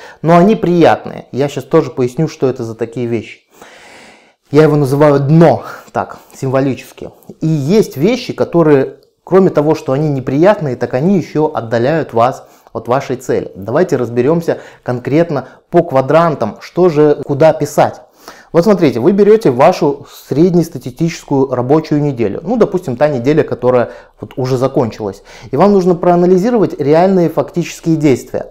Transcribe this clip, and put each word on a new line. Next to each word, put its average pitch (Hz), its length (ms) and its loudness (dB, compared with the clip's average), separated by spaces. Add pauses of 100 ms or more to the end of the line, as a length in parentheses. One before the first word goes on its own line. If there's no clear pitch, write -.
(220)
но 165 140 4
они 196 200 4
приятные. 165 760 0
Я 135 160 -2
щас 135 160 -8
тоже - 260 0
поясню, 135 380 -2
что 139 200 -2
это 127 160 -4
за 113 100 -10
такие 117 320 -6
вещи. 113 340 -8 (1120)
Я 147 120 6
его 151 120 2
называю 143 420 2
«дно», 139 460 4 (280)
так, - 260 -6 (160)
символически. 135 760 -4 (300)
И 160 60 -4
есть 160 500 0
вещи, 220 380 -2
которые, 139 640 0 (280)
кроме 185 240 2
того, 151 260 0
что 147 180 -6
они 151 180 -2
неприятные, 143 680 0
так - 160 -6
они 160 240 0
еще 156 380 -2
отдаляют 120 580 -2
вас 120 340 -2 (280)
от - 120 -10
вашей 131 300 -2
цели. 123 380 -4
Давайте 131 420 -2
разберемся 123 600 -2 (240)
конкретно 135 640 -4 (220)
по 170 120 2
квадрантам, 131 800 0
что 180 300 0
же, 147 340 2
куда 147 300 2
писать. 143 480 -2 (500)
Вот 170 120 2
смотрите, 175 360 2
вы 156 120 2
берете 208 380 4
вашу 143 560 0 (220)
среднестатистическую 151 1300 -2
рабочую 147 480 0
неделю, 120 400 -4
ну, 233 160 -4
допустим, 180 400 -2
та 151 100 0
неделя, 143 360 0
которая 123 480 0 (280)
вот - 160 -16
уже 127 220 -2
закончилась, 120 640 -4 (280)
и 131 60 -4
вам 190 160 4
нужно 185 220 2
проанализировать 180 840 2
реальные 165 520 2
фактические - 680 -4
действия. 143 540 -2